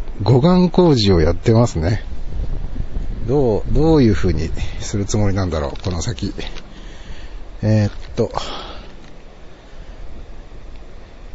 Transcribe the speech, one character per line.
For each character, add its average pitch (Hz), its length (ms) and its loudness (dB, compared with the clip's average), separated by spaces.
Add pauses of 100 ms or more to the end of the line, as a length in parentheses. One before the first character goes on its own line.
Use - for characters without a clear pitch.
(220)
護 120 200 4
岸 180 280 6
工 175 240 6
事 104 180 4
を 85 100 6
や 82 100 6
っ 85 40 2
て - 180 2
ま 117 120 6
す - 140 -2
ね。 92 240 0 (1200)
ど 120 400 2
う、 110 60 0
ど 156 220 6
う 143 80 6
い 113 60 8
う 98 40 6
風 87 200 2
に 78 160 0 (300)
す - 160 -4
る 101 100 0
つ 107 120 -2
も 104 120 4
り 98 60 2
な 95 100 0
ん 90 40 -2
だ 78 100 -2
ろ 71 100 -2
う、 - 140 -10
こ - 60 -2
の 87 120 -4
先。 95 320 -4 (1300)
え 107 260 2
ー - 20 0
っ - 20 -12 (240)
と、 113 160 0 (3000)